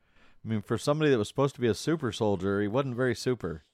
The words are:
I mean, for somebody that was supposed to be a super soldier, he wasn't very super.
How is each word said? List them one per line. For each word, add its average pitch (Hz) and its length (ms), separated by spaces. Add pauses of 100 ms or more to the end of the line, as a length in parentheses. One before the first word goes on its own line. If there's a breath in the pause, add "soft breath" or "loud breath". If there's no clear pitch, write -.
(440 soft breath)
I 110 40
mean, 110 140
for 113 160
somebody 151 320
that 127 80
was 104 100
supposed 139 280
to - 40
be 120 80
a 104 60
super 151 360
soldier, 98 520
he 104 60
wasn't 127 280
very 123 180
super. 92 480 (120)